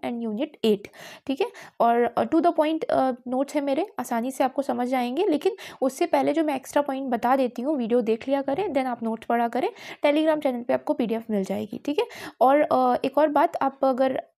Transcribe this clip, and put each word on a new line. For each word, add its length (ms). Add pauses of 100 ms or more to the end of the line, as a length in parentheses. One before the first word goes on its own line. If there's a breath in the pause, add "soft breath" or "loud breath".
and 180
यूनिट 420
एट, 220 (400 loud breath)
ठीक 140
है। 60 (320 loud breath)
और, 240
अ, 200
to 120
the 240
point, 240
अ, 280
नोट्स 440
है 60
मेरे, 260 (120)
आसानी 320
से 120
आपको 180
समझ 320
आएंगे। 360
लेकिन 220 (300 loud breath)
उससे 240
पहले 280
जो 100
मैं 120
एक्स्ट्रा 260
पॉइंट 280
बता 260
देती 260
हूँ, 160
वीडियो 240
देख 260
लिया 140
करें, 260
then 180
आप 180
नोट्स 220
पढ़ा 220
करें। 220 (360 loud breath)
Telegram 380
चैनल 180
पे 120
आपको 200
पीडीएफ़ 380
मिल 120
जाएगी, 420
ठीक 140
है। 60 (360 loud breath)
और, 200
अ, 340 (100)
एक 120
और 100
बात, 340
आप 220
अगर 400 (140)